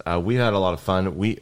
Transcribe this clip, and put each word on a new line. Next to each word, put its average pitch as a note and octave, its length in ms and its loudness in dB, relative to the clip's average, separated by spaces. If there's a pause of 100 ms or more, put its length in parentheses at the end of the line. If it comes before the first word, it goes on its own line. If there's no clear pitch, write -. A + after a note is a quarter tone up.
Uh, E2+ 120 0
we G2+ 180 0
had A#2 180 2
a G2+ 40 2
lot F#2 140 2
of E2 80 -6
fun. F#2+ 380 0
We, G#2+ 240 0